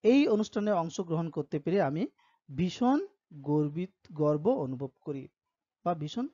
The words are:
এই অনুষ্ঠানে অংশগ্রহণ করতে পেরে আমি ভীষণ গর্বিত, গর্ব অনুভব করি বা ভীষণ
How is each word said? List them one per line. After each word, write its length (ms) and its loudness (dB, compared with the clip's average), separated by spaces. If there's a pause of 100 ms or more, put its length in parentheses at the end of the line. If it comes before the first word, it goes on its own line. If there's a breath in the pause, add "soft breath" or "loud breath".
এই 260 6
অনুষ্ঠানে 440 0
অংশগ্রহণ 580 -2
করতে 280 -6
পেরে 240 0
আমি 240 0 (500)
ভীষণ 500 2 (260)
গর্বিত, 580 -2 (220)
গর্ব 380 2
অনুভব 400 -4 (100)
করি 280 -10 (560)
বা 100 0
ভীষণ 400 -4